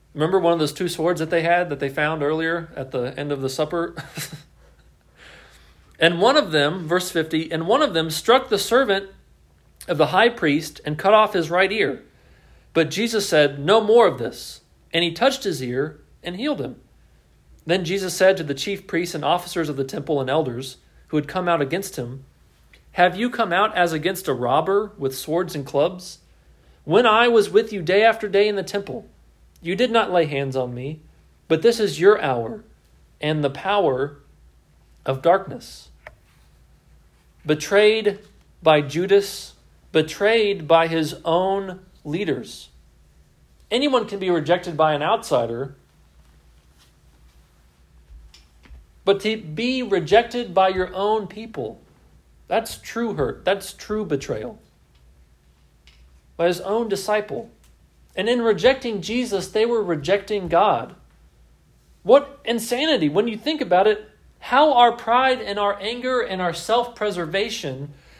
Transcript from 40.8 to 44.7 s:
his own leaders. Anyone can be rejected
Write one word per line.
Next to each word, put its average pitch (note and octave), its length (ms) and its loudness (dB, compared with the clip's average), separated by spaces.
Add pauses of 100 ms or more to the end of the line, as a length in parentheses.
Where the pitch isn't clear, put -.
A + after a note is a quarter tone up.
his D#3+ 360 -2
own F#3 560 0 (240)
leaders. D3 640 -6 (1000)
Anyone B3+ 360 0
can G3+ 120 -10
be F#3 120 -2
rejected E3+ 460 0